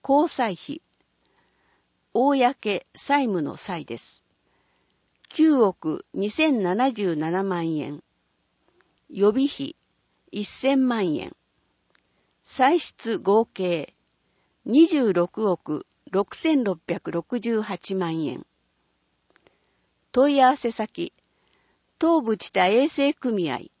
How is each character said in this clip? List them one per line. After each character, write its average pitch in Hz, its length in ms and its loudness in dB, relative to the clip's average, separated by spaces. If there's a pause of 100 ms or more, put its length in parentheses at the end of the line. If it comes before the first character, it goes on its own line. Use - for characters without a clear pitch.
公 285 260 2
債 226 260 -4
費、 - 280 -12 (1300)
公 269 220 2
債 262 880 -2
務 196 160 -2
の 139 160 -6
債 165 280 -10
で 117 120 -10
す。 - 260 -20 (1040)
九 311 280 4
億 190 580 0
二 202 160 -2
千 277 340 0
七 220 300 0
十 196 220 -2
七 165 280 -2
万 170 320 -4
円。 147 280 -8 (1040)
予 202 200 4
備 262 180 2
費、 - 280 -8 (560)
一 208 140 -6
千 262 420 0
万 208 280 -2
円。 - 200 -10 (1080)
歳 277 360 2
出 - 400 -6
合 202 260 2
計、 175 480 -4 (720)
二 294 220 6
十 254 260 2
六 180 380 0
億 - 340 -4 (240)
六 196 260 -2
千 311 280 2
六 185 240 -2
百 - 240 -6
六 170 280 -4
十 226 220 -2
八 196 340 -8
万 165 280 -2
円。 127 220 -8 (1700)
問 285 240 2
い 277 60 4
合 254 60 6
わ 277 100 2
せ 233 140 -4
先、 214 420 -8 (840)
東 320 240 2
部 220 140 -2
知 - 140 -14
多 185 140 2
衛 233 220 4
生 285 260 0
組 196 380 -2
合。 120 80 -6 (220)